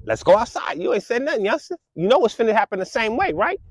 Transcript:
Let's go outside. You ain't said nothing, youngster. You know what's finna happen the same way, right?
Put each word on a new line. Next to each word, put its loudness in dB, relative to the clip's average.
Let's -4
go 8
outside. -2
You -2
ain't -2
said -4
nothing, -2
youngster. -4
You -2
know 4
what's 0
finna 0
happen 0
the -4
same -2
way, -2
right? -2